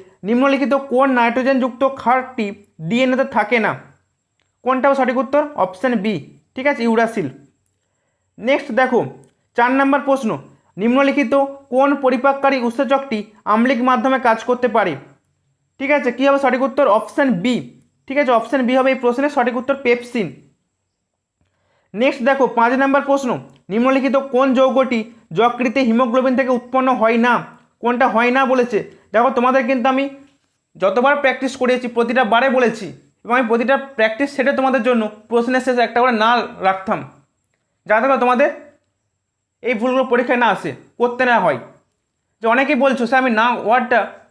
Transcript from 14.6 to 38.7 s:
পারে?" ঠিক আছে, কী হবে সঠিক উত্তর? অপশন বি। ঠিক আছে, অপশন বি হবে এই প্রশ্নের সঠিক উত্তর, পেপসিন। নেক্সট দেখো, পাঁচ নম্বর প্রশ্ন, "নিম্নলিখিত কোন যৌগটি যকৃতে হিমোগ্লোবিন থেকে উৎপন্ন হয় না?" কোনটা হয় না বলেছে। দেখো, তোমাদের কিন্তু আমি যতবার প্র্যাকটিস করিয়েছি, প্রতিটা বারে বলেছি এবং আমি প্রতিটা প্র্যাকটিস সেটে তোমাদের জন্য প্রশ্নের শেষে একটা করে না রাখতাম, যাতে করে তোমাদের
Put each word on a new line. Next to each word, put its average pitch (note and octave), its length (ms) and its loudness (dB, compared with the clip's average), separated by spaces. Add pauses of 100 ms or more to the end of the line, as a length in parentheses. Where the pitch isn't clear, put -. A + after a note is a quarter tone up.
পারে?" G3+ 280 -2 (840)
ঠিক C4+ 120 -2
আছে, B3 200 0
কী B3+ 160 0
হবে C#4 120 4
সঠিক B3+ 220 0
উত্তর? C4+ 260 0
অপশন C#4+ 440 0
বি। G3 500 -4 (260)
ঠিক C4+ 100 -6
আছে, C4+ 140 2
অপশন A#3+ 300 0
বি B3+ 160 0
হবে C4 140 2
এই C4 80 -2
প্রশ্নের B3 300 0
সঠিক B3 260 -2
উত্তর, B3+ 200 -4
পেপসিন। A#3+ 580 -4 (1600)
নেক্সট C4 280 0
দেখো, C4+ 260 2
পাঁচ A#3 260 2
নম্বর C4+ 280 2
প্রশ্ন, C4+ 380 -2 (300)
"নিম্নলিখিত B3+ 460 0
কোন C4+ 380 0
যৌগটি B3 580 2 (200)
যকৃতে A#3 500 0
হিমোগ্লোবিন B3 540 2
থেকে B3+ 140 0
উৎপন্ন B3+ 460 0
হয় A3+ 220 2
না?" A#3 280 0 (340)
কোনটা B3 280 0
হয় A#3 240 0
না C4+ 140 2
বলেছে। A#3+ 460 0 (220)
দেখো, A#3+ 160 4
তোমাদের B3+ 340 2
কিন্তু B3+ 260 0
আমি C4+ 200 0 (680)
যতবার A3+ 380 2
প্র্যাকটিস C4 420 -2
করিয়েছি, B3 300 0
প্রতিটা A#3 360 0
বারে A#3 260 2
বলেছি A#3 440 0 (320)
এবং A3+ 120 0
আমি B3+ 100 0
প্রতিটা A#3 300 0
প্র্যাকটিস B3+ 580 -4
সেটে C4+ 160 0
তোমাদের C4+ 320 0
জন্য A3+ 260 0 (180)
প্রশ্নের A#3+ 340 0
শেষে B3 200 0
একটা A#3 200 0
করে B3+ 100 2
না A3+ 300 2 (180)
রাখতাম, F#3+ 500 -2 (760)
যাতে A3 220 2
করে C4+ 100 2
তোমাদের B3 320 2 (1120)